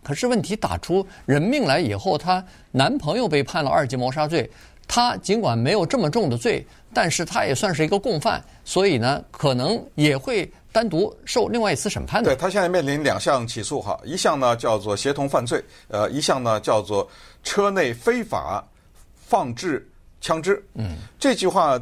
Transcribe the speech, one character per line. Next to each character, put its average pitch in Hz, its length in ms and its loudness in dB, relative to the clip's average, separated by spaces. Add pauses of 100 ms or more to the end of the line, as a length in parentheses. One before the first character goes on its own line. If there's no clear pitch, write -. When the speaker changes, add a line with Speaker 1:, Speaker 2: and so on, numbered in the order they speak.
Speaker 1:
可 143 100 -6
是 247 140 -2
问 240 140 2
题 185 140 -4
打 113 240 -2
出 185 260 0 (200)
人 143 160 2
命 247 240 0
来 143 140 2
以 135 140 0
后， 185 240 -2
她 180 260 0 (280)
男 147 260 2
朋 156 200 -2
友 247 100 0
被 143 140 2
判 151 220 -2
了 139 60 0
二 147 180 2
级 135 80 -6
谋 127 160 -2
杀 151 160 -2
罪， 156 220 0 (380)
她 240 300 2
尽 202 220 0
管 135 180 0
没 123 140 2
有 196 140 2
这 262 120 0
么 170 120 2
重 202 200 0
的 120 80 0
罪， 170 280 0 (280)
但 190 160 2
是 - 140 -2
她 - 220 -2
也 147 100 0
算 190 180 -2
是 147 100 0
一 156 40 2
个 202 100 2
共 196 220 -2
犯， 90 240 -2 (220)
所 190 220 2
以 160 100 2
呢， 123 340 0
可 139 220 0
能 165 300 -2 (120)
也 151 220 4
会 226 340 -4 (200)
单 233 160 2
独 - 280 -2 (100)
受 226 220 0
另 220 120 -2
外 214 120 2
一 151 40 0
次 202 140 -4
审 82 160 -6
判 214 180 0
的。 190 60 4
Speaker 2:
对， 135 60 4
她 175 140 0
现 196 120 0
在 175 80 2
面 180 160 2
临 143 180 -2
两 107 160 2
项 131 280 0
起 117 160 -8
诉 131 180 -6
哈， 95 220 -4
一 160 140 -6
项 196 220 2
呢 123 160 4
叫 120 220 0
做 101 180 -2
协 139 180 0
同 139 160 -2
犯 139 160 0
罪， 120 180 -2 (240)
呃， 104 240 0
一 135 80 -4
项 147 240 0
呢 110 160 2
叫 110 220 2
做 98 260 -2 (360)
车 202 280 0
内 160 220 0
非 233 300 -2
法 92 400 -6 (520)
放 156 400 -2
置 151 320 -6 (320)
枪 160 220 -2
支。 190 220 0 (100)
Speaker 1:
嗯。 95 240 -6 (220)
Speaker 2:
这 - 140 4
句 180 140 0
话 156 340 2